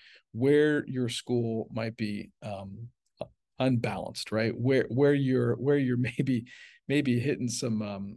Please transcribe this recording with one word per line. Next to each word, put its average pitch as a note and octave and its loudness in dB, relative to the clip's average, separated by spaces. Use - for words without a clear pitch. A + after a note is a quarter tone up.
where D3 4
your B2+ -2
school A2+ -2
might A2+ -6
be, G#2 -6
um, G2+ -10
unbalanced, A#2 -2
right? A2 0
Where, B2+ 2
where C#3+ 4
you're, B2+ 2
where C3+ 2
you're B2+ 2
<laughs> A#2+ -2
maybe, B2+ 0
maybe C3 2
hitting B2+ -2
some, A2+ -2
um, G2+ -8